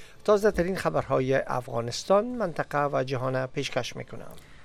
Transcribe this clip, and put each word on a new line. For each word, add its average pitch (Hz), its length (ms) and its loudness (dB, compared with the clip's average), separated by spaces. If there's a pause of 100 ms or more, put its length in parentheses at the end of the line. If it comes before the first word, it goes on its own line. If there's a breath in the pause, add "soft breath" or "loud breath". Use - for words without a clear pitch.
(260 loud breath)
تازه 208 260 6
ترین 180 240 0
خبرهای 135 580 2
افغانستان، 127 920 0
منطقه 170 600 -2
و 143 180 0
جهان 131 420 -2
پیشکش 131 500 -4
می‌کنم. - 360 -10 (340 soft breath)